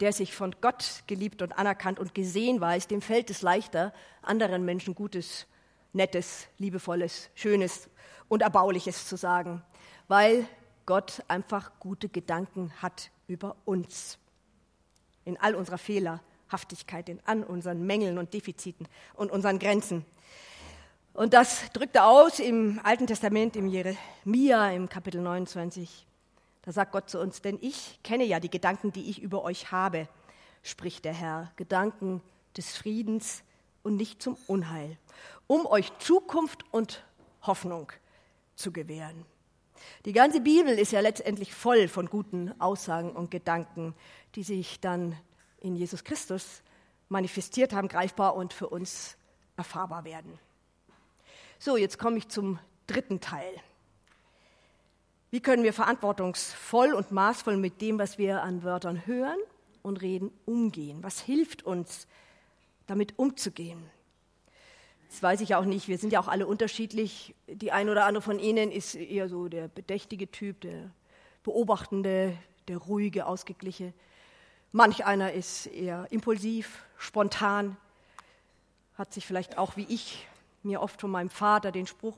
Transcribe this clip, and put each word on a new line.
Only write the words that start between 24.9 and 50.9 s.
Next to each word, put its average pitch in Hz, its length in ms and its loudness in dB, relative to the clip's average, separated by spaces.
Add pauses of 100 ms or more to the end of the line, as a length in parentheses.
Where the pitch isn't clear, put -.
neunundzwanzig. 175 840 -6 (560)
Da 180 100 -10
sagt 190 200 0
Gott 190 180 -4
zu 180 100 -4
uns: 185 220 -6
„Denn 202 180 -6
ich - 420 -10
kenne 247 220 0
ja 180 160 2
die 170 100 -6
Gedanken, 190 420 -2
die 190 180 -8
ich 202 100 -10
über 196 220 -6
euch - 300 -8
habe, 185 360 -2 (540)
spricht - 420 -10
der 160 100 -6
Herr, 165 420 -8
Gedanken 190 640 -2 (340)
des - 200 -10
Friedens 220 640 -4 (400)
und 208 140 0
nicht 214 260 -6
zum 247 140 -4 (100)
Unheil, 160 500 -4 (500)
um 320 200 4
euch 202 320 2
Zukunft 330 720 2
und - 320 -2 (380)
Hoffnung 175 500 -4 (600)
zu - 180 -8
gewähren.“ 160 540 -12 (760)
Die 208 80 -4
ganze 277 280 10
Bibel 294 380 8
ist 202 140 4
ja 208 80 6
letztendlich 208 540 0
voll 226 340 6
von 175 180 -4
guten 185 540 -4
Aussagen 175 500 -2
und 170 200 -8
Gedanken, 165 640 -4 (400)
die 208 80 -8
sich 185 380 -6
dann 175 360 -2 (440)
in 185 160 -4
Jesus 175 280 -6
Christus - 580 -8 (460)
manifestiert 196 640 0
haben, 196 160 -2
greifbar 185 460 0
und 180 180 -6
für - 160 -6
uns - 480 -10 (400)
erfahrbar 170 480 -8
werden. 160 340 -16 (1200)